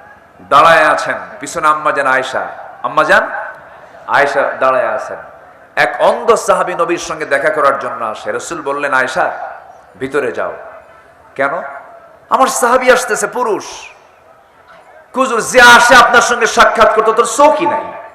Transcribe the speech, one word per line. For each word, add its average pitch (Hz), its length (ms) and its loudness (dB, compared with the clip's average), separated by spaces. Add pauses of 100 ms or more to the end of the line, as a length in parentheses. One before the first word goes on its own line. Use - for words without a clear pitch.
(420)
দাঁড়ায় 156 420 4
আছেন, 147 300 -2 (260)
পিছনে 156 280 -4
আম্মাজান 143 380 0
আয়েশা, 127 400 -2 (360)
আম্মাজান 156 480 0 (760)
আয়েশা 135 540 0
দাঁড়ায় 127 280 0
আছেন। 107 280 -8 (600)
এক 160 220 0
অন্ধ 226 360 2
সাহাবী 180 400 -2
নবীর 170 240 -2
সঙ্গে 156 260 -8
দেখা 139 260 0
করার 143 280 0
জন্য 123 260 -8
আসে। 107 280 -8
রাসূল 151 300 -8
বললেন, 139 320 -4
"আয়েশা, 131 360 0 (680)
ভিতরে 131 340 -4
যাও।" 95 200 -6 (840)
"কেন?" 143 280 -4 (680)
"আমার 262 160 2
সাহাবী 254 440 0
আসতেছে, 208 360 0
পুরুষ।" 214 380 -4 (1500)
"হুজুর, 240 240 0
যে 214 200 2
আসে 247 360 8
আপনার 240 260 6
সঙ্গে 226 240 0
সাক্ষাৎ - 480 2
করতে, 220 180 2
তোর 233 140 2
চোখই 302 400 2
নাই।" - 180 -4 (300)